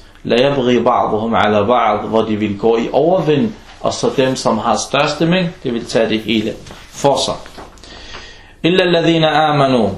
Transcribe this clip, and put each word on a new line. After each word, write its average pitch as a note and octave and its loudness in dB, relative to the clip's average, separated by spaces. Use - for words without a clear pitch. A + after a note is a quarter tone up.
لا A#2+ 2
يبغي B2 2
بعضهم A2+ 0
على G#2 2
بعض، A2+ 2
hvor A2 0
de G#2+ -2
vil G#2 -2
gå A2+ 2
i A#2+ -4
overvind, D3 2
og A2+ -2
så A#2+ -2
dem, C3 0
som A2+ -2
har A2+ 0
største D3 -2
mængde, F3 0
de B2+ -4
vil A2+ -6
tage A2+ 0
det A2 -2
hele A2 -2
for C#3 0
sig. - -4
إلا F#3 4
الذين E3 2
آمنوا، D3 2